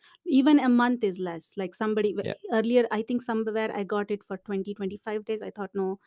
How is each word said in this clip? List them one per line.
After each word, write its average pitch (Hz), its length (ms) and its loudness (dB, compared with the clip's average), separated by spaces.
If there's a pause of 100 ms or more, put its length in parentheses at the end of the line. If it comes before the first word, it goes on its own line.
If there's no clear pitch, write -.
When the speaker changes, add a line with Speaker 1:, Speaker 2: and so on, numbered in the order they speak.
(260)
Speaker 1:
Even 285 320 6
a 254 100 2
month 240 360 4
is 185 140 0
less. 170 380 -8
Like 185 180 -6
somebody 214 400 0
w-, 196 120 -4
Speaker 2:
Yeah. - 320 -2
Speaker 1:
earlier, 233 320 4
I 214 120 -2
think 240 200 -2
somewhere 220 520 0
I 202 100 -2
got 208 260 -2
it 202 140 -4
for 196 140 -8
twenty, 202 360 -4
twenty-five 208 500 -6
days. 220 180 -4
I 190 80 -10
thought, 196 240 -8
"No." 190 320 -2